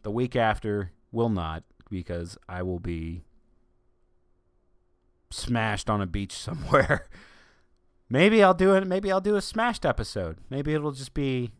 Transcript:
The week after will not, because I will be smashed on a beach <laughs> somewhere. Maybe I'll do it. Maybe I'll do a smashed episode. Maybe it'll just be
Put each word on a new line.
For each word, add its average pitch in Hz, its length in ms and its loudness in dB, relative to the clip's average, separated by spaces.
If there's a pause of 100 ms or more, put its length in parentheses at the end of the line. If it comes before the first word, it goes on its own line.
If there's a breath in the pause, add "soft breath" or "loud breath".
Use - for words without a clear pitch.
The 104 80 -6
week 123 260 0
after 104 560 0 (180)
will 117 160 2
not, 80 360 -2 (260)
because 87 480 -8 (100)
I 90 160 -8
will 92 160 -4
be 82 460 -6 (2000)
smashed 110 600 -2
on 104 120 0
a 95 60 -2
beach 101 240 -6
<laughs> - 60 -12
somewhere. - 720 0 (1000 soft breath)
Maybe 202 320 6
I'll 185 120 8
do 190 220 6
it. 190 120 2
Maybe 190 240 -2
I'll 190 80 2
do 208 160 0
a 196 60 0
smashed 226 440 -2
episode. 98 520 -4 (120)
Maybe 143 240 -2
it'll 147 200 -2
just 131 200 -14
be 127 460 -2